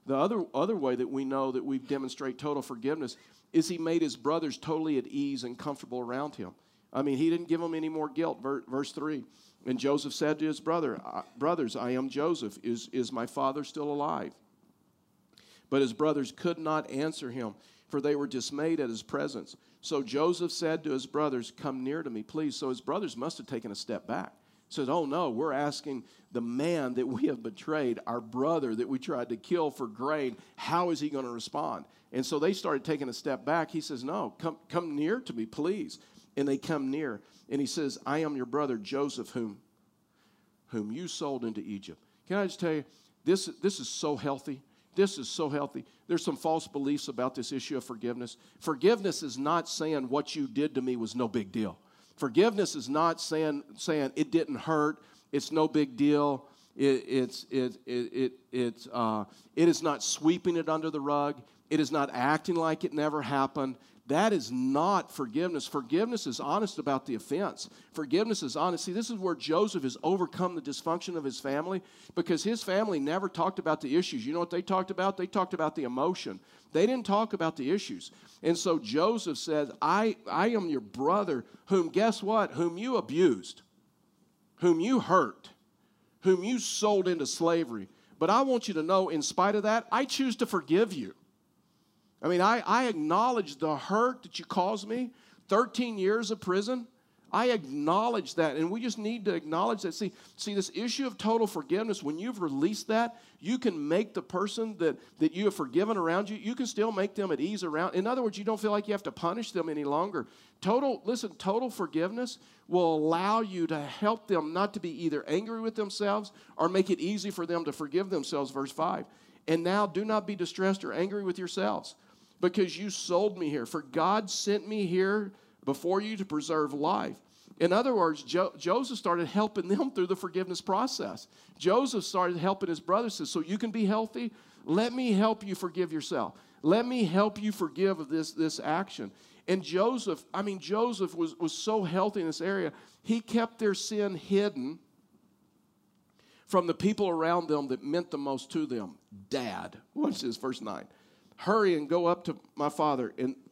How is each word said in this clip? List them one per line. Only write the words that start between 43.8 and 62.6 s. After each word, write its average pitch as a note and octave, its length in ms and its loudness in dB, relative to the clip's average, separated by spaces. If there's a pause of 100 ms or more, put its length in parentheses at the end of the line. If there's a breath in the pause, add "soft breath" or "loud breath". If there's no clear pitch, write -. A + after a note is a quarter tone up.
so D3+ 260 -2
healthy. C3+ 460 -6 (340 soft breath)
This F#3+ 220 4
is B2 100 -8
so D#3 220 -2
healthy. C#3+ 360 -4 (220 soft breath)
There's E3 160 0
some C#3 140 -2
false D#3+ 300 0
beliefs C#3+ 400 -2
about B2+ 260 -2
this B2+ 180 -6
issue C3+ 260 -4
of A#2+ 60 -4
forgiveness. A#2+ 540 -6 (220 soft breath)
Forgiveness E3+ 640 2
is B2 140 -8
not D#3+ 300 0
saying, D3+ 420 -2
"What C#3+ 260 -2
you C#3+ 120 -2
did D3 280 -2
to C3 60 2
me B2+ 140 -2
was A2+ 200 -4
no B2 120 0
big G2+ 240 -4
deal." G2+ 280 -4 (360 soft breath)
Forgiveness F3+ 600 4
is B2+ 140 -6
not D#3+ 320 2
saying, D#3 420 -2 (140)
saying, C#3+ 380 0
"It D3+ 160 0
didn't D3+ 240 2
hurt, D3+ 460 2 (300 loud breath)
it's C#3+ 200 -2
no D#3 180 4
big C#3+ 260 2
deal, C#3+ 540 2 (260 loud breath)
it, C3+ 320 4
it's, B2+ 420 0
it, B2+ 360 0
it, B2 280 -4
it, B2+ 200 0 (180)
it, B2 400 -2
uh, A2 340 0 (300 loud breath)
it E3+ 140 8
is C#3+ 120 4
not D3+ 220 0
sweeping E3+ 540 2
it D#3+ 100 -2
under D#3+ 220 0
the D3+ 100 -4
rug, C#3+ 420 0 (280 soft breath)
it D#3 100 4
is C#3 120 2
not C#3+ 200 2
acting D3+ 440 2
like D#3+ 280 2